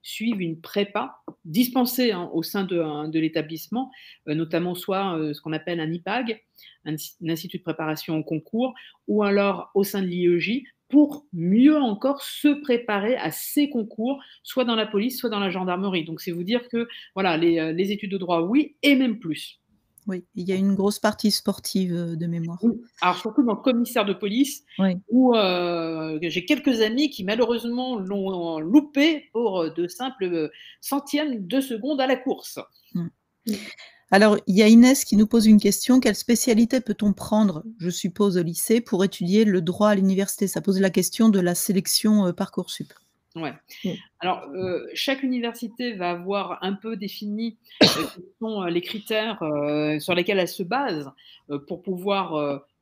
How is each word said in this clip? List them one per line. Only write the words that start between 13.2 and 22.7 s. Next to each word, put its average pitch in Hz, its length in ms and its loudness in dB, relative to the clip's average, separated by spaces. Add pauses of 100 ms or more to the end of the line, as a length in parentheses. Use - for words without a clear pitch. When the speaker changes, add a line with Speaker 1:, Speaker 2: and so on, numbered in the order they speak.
Speaker 1:
ces - 380 -2
concours, 233 520 -4 (220)
soit 254 220 -2
dans 233 100 0
la 214 100 0
police, 214 340 -2
soit 240 100 -4
dans 208 100 -4
la 196 100 -2
gendarmerie. 185 560 -2
Donc, 160 160 -12
c'est 180 100 -8
vous 170 120 -6
dire 240 260 -2
que, 233 180 -4 (280)
voilà, 185 200 0
les, 165 240 2
heu, 160 120 -2
les 190 200 -2
études 202 200 -6
de 196 60 -4
droit, 175 240 0
oui, 240 420 0
et 285 120 6
même 254 240 0
plus. - 400 -10 (480)
Speaker 2:
Oui, 180 260 -6
il 180 140 -8
y 190 40 -2
a 185 40 2
une 196 200 2
grosse 196 220 2
partie 220 320 0
sportive, 190 640 -2
heu, 170 220 -4
de 165 100 -4
mémoire. 170 360 -6
Speaker 1:
Oui, 226 120 2 (280)